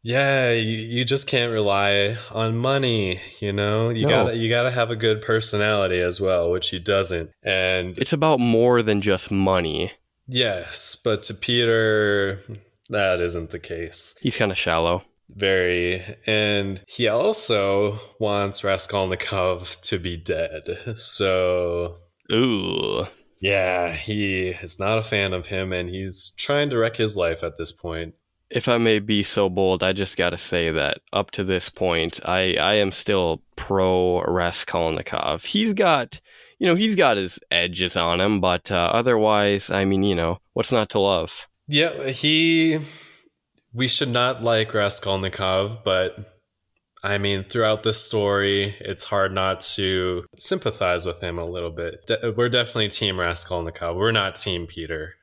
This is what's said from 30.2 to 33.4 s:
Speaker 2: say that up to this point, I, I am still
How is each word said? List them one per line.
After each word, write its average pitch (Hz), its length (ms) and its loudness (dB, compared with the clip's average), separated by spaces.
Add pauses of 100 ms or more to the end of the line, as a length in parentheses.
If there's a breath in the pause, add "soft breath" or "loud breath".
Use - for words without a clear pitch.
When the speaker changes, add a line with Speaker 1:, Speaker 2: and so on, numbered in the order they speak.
Speaker 2:
say 85 340 0
that 73 280 0 (140)
up 98 180 -2
to 101 140 -4
this 92 240 0
point, 85 560 -2
I, 92 320 2
I 90 160 2
am 101 180 2
still 90 500 0 (140)